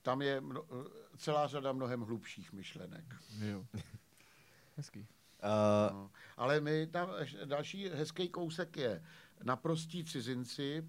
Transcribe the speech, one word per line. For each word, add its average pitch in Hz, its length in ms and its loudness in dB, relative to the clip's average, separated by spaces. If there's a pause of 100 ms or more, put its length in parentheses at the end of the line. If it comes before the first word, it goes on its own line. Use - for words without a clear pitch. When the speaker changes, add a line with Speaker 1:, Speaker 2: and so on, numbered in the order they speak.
Speaker 1:
tam 131 200 2
je 139 200 2
mno-, 139 240 -6 (520)
celá 147 300 4
řada 135 240 0
mnohem 127 300 0
hlubších 104 520 -6
myšlenek. 90 520 -12 (340)
Speaker 2:
Jo. 104 340 -2
<laughs> - 1040 -14
Hezký. 110 300 -10 (360)
Speaker 3:
Eh, 104 500 8
Speaker 1:
No, 98 180 -10 (260)
ale 139 240 4
my 156 260 2
tam, 175 220 0 (360)
další 151 440 -2
hezký 160 400 -2
kousek 165 480 -4
je 107 260 2 (400)
Naprostí 160 640 0
cizinci 131 840 -2